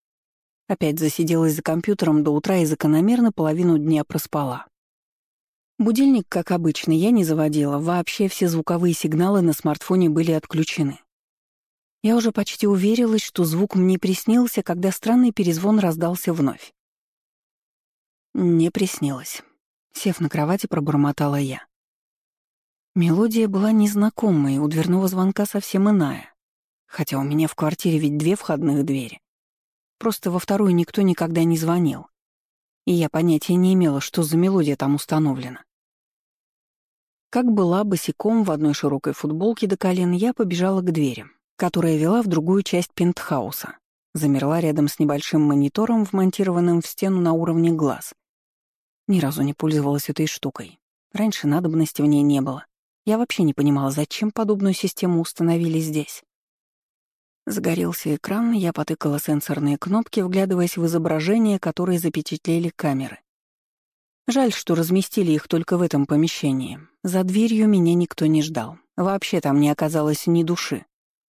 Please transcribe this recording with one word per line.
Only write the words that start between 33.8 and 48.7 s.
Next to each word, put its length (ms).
что 220
за 140
мелодия 400
там 180
установлена. 680
Как 180
была 320
босиком 640
в 60
одной 240
широкой 400
футболке 520
до 120
колен, 340
я 220
побежала 480
к 100
двери, 320
которая 400
вела 240
в 60
другую 360
часть 300
пентхауса. 840
Замерла 480
рядом 260
с 120
небольшим 420
монитором, 640
вмонтированным 800
в 40
стену 360
на 100
уровне 400
глаз. 400